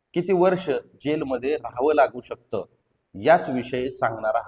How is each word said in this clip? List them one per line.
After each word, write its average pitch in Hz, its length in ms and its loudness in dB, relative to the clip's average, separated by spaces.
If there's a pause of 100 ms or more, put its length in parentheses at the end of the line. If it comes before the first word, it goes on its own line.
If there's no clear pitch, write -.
(140)
किती 175 200 0
वर्ष 180 360 2 (340)
जेलमध्ये 139 540 -2
राहावं 123 360 0
लागू 123 260 2
शकतं, - 440 -8 (520)
याच 151 340 4
विषयी 127 420 -4
सांगणारा 113 560 -2